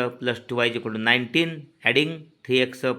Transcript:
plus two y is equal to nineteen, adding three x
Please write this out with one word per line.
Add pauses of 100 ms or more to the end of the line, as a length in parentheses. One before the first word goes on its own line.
(200)
plus
two
y
is
equal
to
nineteen, (260)
adding (320)
three
x (160)